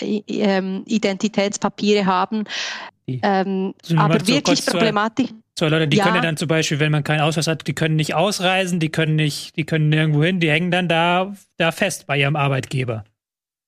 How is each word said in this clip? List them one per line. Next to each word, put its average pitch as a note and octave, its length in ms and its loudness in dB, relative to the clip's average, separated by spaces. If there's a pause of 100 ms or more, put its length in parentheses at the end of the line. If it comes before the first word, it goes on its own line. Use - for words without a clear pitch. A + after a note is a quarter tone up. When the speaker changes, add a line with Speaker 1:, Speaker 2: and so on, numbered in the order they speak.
Speaker 1:
äh, G#3 260 -4
ähm, F#3+ 560 -2
Identitätspapiere G3+ 1200 0
haben. G3 400 0 (640)
Speaker 2:
Die B2+ 140 -6
Speaker 1:
Ähm, F#3+ 500 0 (100)
Speaker 2:
Sind E3 140 0
wir D#3 80 4
Speaker 1:
aber D#3 100 4
Speaker 2:
mal - 60 4
so F#3 60 -6
Speaker 1:
wirklich C4+ 180 2
Speaker 2:
kurz C#4+ 220 2
zu - 60 0
Speaker 1:
problematisch. G#3+ 580 0 (280)
Speaker 2:
Zu F3 60 0
erläutern, D#3+ 240 2
die F#3+ 80 2
Speaker 1:
Ja. G3 80 4
Speaker 2:
können F3+ 120 2
ja E3+ 40 2
dann D#3+ 160 0
zum D#3+ 120 -4
Beispiel, D#3 320 0
wenn D3+ 120 2
man D3+ 100 0
keinen D3+ 200 0
Ausweis D#3 240 0
hat, D#3+ 200 -2
die D#3 60 -2
können D#3 240 0
nicht D3+ 180 0
ausreisen, F#3 640 0
die D#3 120 0
können D#3 260 0
nicht, D3+ 400 -2
die D#3+ 80 -2
können D#3 240 0
nirgendwo D#3 340 2
hin, F#3 160 2
die D#3+ 120 2
hängen E3+ 200 0
dann F3+ 160 0
da, F3 480 2 (220)
da E3 160 2
fest - 340 -4
bei C#3+ 120 -2
ihrem C#3 180 0
Arbeitgeber. C3 680 -2 (600)